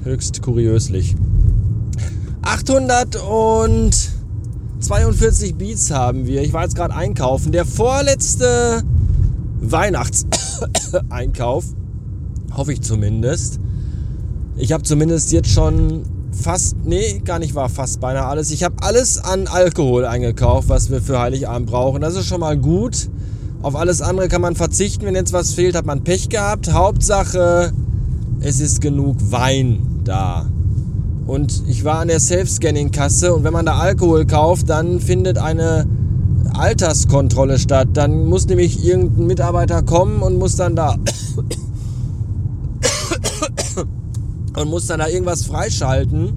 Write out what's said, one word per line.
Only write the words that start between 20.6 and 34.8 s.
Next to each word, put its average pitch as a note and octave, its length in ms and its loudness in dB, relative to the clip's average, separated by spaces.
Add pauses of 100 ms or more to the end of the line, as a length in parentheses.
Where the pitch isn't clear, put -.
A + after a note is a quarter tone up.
was A#2+ 200 2
wir B2+ 120 0
für B2+ 180 0
Heiligabend B2 480 -2
brauchen. B2+ 320 0
Das D#3+ 160 -2
ist F#3+ 120 -2
schon F3+ 120 -2
mal D3+ 180 0
gut. F3 520 0 (520)
Auf C#3+ 140 -4
alles E3+ 260 0
andere F#3 280 0
kann F3 120 2
man E3+ 140 0
verzichten. F3+ 500 -2
Wenn F#3+ 100 -2
jetzt F3+ 180 -2
was F3 180 0
fehlt, F3 240 0
hat E3+ 100 -2
man C#3+ 200 -2
Pech - 240 0
gehabt. G3+ 420 -2
Hauptsache, F3 1000 2 (680)
es C#3+ 220 0
ist D3 180 0
genug C#3 380 0 (140)
Wein B2+ 500 2 (240)
da. F#2 440 0 (760)
Und C3+ 420 0
ich - 160 0
war D3+ 160 2
an E3 80 0
der D#3+ 140 4
Self-Scanning-Kasse D3 1120 2
und D#3+ 100 2
wenn D#3+ 80 2
man E3 140 2
da D3 140 2
Alkohol E3+ 460 4
kauft, D#3+ 440 2
dann E3+ 320 2